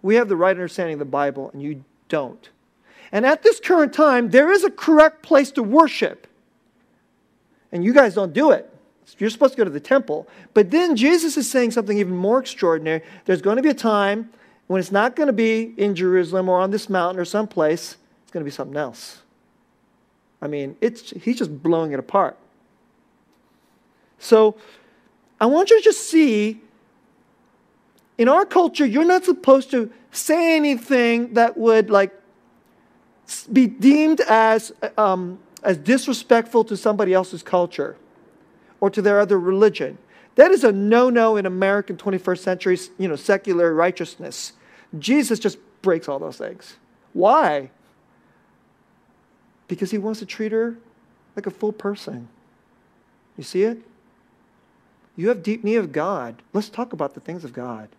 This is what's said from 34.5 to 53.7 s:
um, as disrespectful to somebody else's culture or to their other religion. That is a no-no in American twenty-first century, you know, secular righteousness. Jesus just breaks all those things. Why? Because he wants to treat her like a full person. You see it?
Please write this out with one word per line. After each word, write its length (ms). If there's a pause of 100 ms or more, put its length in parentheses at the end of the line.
um, 420 (240)
as 140
disrespectful 880
to 120
somebody 360
else's 300
culture 540 (840)
or 100
to 120
their 180
other 200
religion. 580 (380)
That 160
is 120
a 80
no-no 640
in 80
American 500
twenty-first 480
century, 340 (200)
you 100
know, 80
secular 580
righteousness. 800 (460)
Jesus 400
just 180 (240)
breaks 280
all 100
those 180
things. 380 (380)
Why? 560 (2000)
Because 240
he 60
wants 220
to 60
treat 260
her 260 (580)
like 120
a 40
full 200
person. 560 (1080)
You 60
see 200
it? 160 (1400)